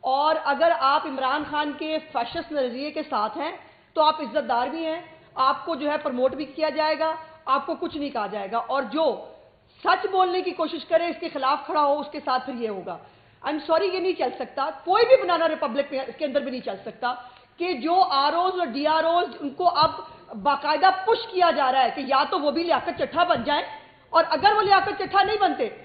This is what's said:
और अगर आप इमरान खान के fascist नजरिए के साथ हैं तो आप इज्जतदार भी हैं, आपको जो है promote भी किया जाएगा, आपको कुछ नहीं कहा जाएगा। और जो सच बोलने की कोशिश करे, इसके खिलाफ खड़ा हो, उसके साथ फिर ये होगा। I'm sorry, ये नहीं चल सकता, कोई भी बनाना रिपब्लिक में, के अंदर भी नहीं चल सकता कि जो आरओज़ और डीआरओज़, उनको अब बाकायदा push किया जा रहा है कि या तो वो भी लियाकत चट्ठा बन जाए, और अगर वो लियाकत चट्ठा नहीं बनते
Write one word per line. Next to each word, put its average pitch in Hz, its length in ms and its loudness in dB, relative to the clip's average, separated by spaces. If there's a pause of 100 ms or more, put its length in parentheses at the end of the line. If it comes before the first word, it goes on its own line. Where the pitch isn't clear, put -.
और 302 320 2
अगर 311 360 2
आप 285 340 2
इमरान 269 380 -2
खान 294 280 -4
के 311 260 -4 (100)
fascist 269 440 -6
नजरिए 269 380 -4
के 311 120 -6
साथ 220 340 -4
हैं 320 160 -6 (440)
तो 330 60 2
आप 311 200 4
इज्जतदार 254 480 0
भी 330 140 -6
हैं, 320 180 -4 (360)
आपको 285 380 0
जो 294 140 -2
है 302 120 0
promote 262 320 0
भी 285 120 -6
किया 311 240 -2
जाएगा, 311 380 0 (400)
आपको 285 260 0
कुछ 339 220 -8
नहीं 285 140 -4
कहा 214 160 -4
जाएगा। 196 320 -4
और 269 260 -2
जो 277 200 -2 (760)
सच 370 280 2
बोलने 370 320 2
की 359 100 -4
कोशिश 311 320 -6
करे, 339 240 2
इसके 330 200 -6
खिलाफ 294 400 -2
खड़ा 302 120 0
हो, 285 160 4
उसके 294 240 -8
साथ 254 260 -2
फिर 262 80 -8
ये 233 140 -6
होगा। 185 300 -8 (440)
I'm 294 180 -4
sorry, 349 340 0
ये 381 60 -2
नहीं 359 140 0
चल 262 240 -2
सकता, 277 300 -6 (160)
कोई 415 200 6
भी 508 120 8
बनाना 339 300 2
रिपब्लिक 285 460 -2
में, 262 220 -4
के 311 100 -6
अंदर 277 160 0
भी 262 100 -6
नहीं 247 120 -8
चल 196 220 -8
सकता 240 280 -6 (460)
कि 359 200 -2
जो 311 160 0
आरओज़ 349 600 2
और 359 140 -2
डीआरओज़, 311 680 0
उनको 294 280 -6
अब 320 420 2 (320)
बाकायदा 294 520 2 (160)
push 453 260 2
किया 359 200 4
जा 262 180 2
रहा 262 120 4
है 240 80 2
कि 277 220 -6
या 277 120 4
तो 330 140 -2
वो 285 140 0
भी 330 120 -2
लियाकत 320 360 0
चट्ठा 311 240 2
बन 302 200 0
जाए, 294 200 0 (480)
और 330 120 6 (120)
अगर 403 180 6
वो 427 60 4
लियाकत 392 420 4
चट्ठा 392 200 2
नहीं 415 160 0
बनते 294 300 0 (160)